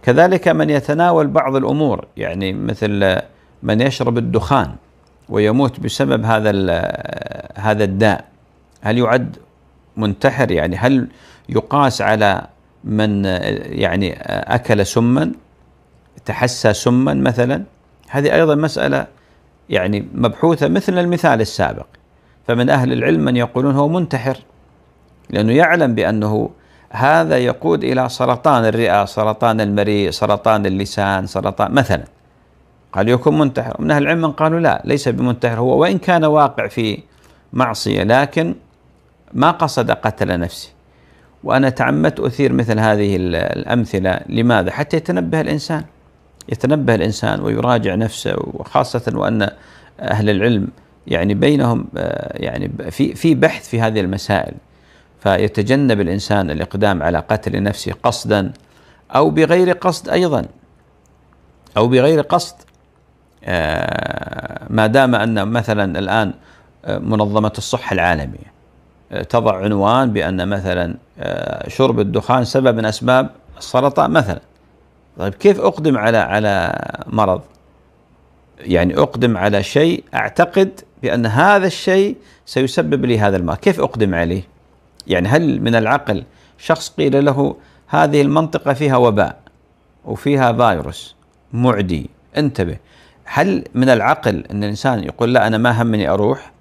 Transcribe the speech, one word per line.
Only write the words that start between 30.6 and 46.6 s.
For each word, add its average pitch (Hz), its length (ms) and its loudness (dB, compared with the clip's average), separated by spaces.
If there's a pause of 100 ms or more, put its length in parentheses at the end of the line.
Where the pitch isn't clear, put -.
اللسان، 95 600 -2
سرطان 98 460 -2
مثلًا، 117 320 0 (880)
قال 98 160 0
يكون 123 300 2
منتحر. 127 400 -2
من 156 120 -2
أهل 147 120 2
العلم 160 180 0
من 156 120 0
قالوا 160 280 0
لا، 156 240 0
ليس 139 240 0
بمنتحر 123 520 -2
هو، 131 200 2
وإن 180 180 2
كان 170 260 2
واقع 147 440 2
في 110 300 -4 (540)
معصية، 104 500 -2
لكن 143 520 0 (800)
ما 143 180 2
قصد 147 400 -2
قتل 98 500 -2
نفسه. - 300 -8 (760)
وأنا 131 260 2
تعمدت 147 500 0
أثير 123 320 0
مثل 117 260 0
هذه 104 380 2
ال-، 90 180 -2
الأمثلة، 95 920 -2
لماذا؟ 113 420 2
حتى 147 260 -4
يتنبه 170 440 -2
الإنسان، 151 440 -4 (640)
يتنبه 127 460 0